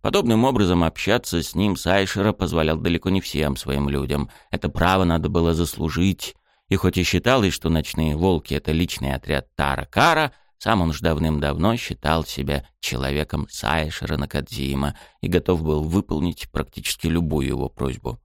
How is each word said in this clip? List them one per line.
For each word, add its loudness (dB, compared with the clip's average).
Подобным 2
образом 4
общаться 0
с -10
ним 0
Сайшера 0
позволял 0
далеко 0
не 2
всем -2
своим -2
людям. -2
Это -4
право 2
надо 2
было 2
заслужить. -2
И 0
хоть 2
и 2
считалось, 2
что -4
«Ночные 0
волки» — 0
это -2
личный -2
отряд -4
Тара -2
Кара, 2
сам 2
он 2
уж -4
давным-давно 0
считал -2
себя -4
человеком -4
Сайшера -4
Накадзима -4
и -4
готов 2
был 0
выполнить -2
практически -6
любую 0
его -2
просьбу. -6